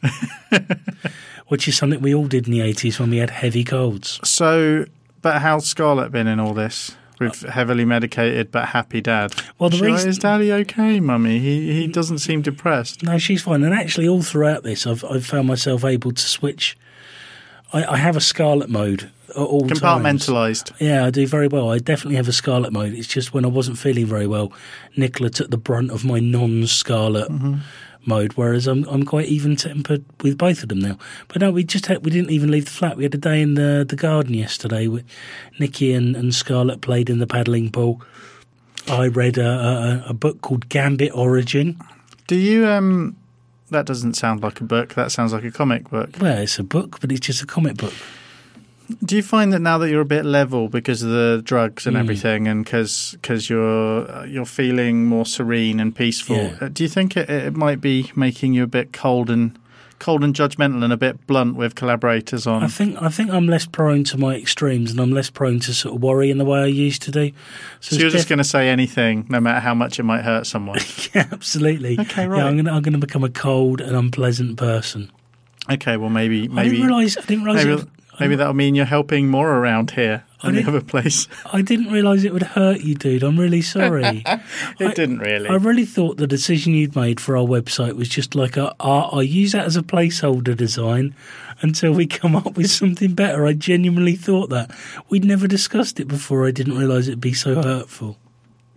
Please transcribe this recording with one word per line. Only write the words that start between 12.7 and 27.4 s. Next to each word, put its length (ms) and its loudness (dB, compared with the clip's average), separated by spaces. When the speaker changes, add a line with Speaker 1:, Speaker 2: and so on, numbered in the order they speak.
Speaker 1:
No, 140 0
she's 240 0
fine. 240 0
And 80 2
actually, 340 0
all 140 4
throughout 420 0
this, 240 -4
I've, 160 -2
I've 220 -4
found 200 0
myself 380 0
able 300 0
to 100 -2
switch. 540 -4
I, 100 2
I 140 -2
have 180 2
a 60 0
Scarlett 480 2
mode 420 -2
at 40 -14
all 320 0
times. 140 -2
Speaker 2:
Compartmentalised. 1000 2
Speaker 1:
Yeah, 240 2
I 60 2
do 180 2
very 220 2
well. 200 0
I 100 0
definitely 360 -2
have 140 0
a 40 0
Scarlett 380 0
mode. 220 -2
It's 120 -10
just 280 -4
when 100 0
I 60 2
wasn't 280 -2
feeling 280 0
very 200 -2
well, 280 -2
Nicola 340 0
took 220 -4
the 60 0
brunt 340 -2
of 140 -4
my 160 2
non-Scarlett 1080 0
Speaker 2:
Mm-hmm. 260 -2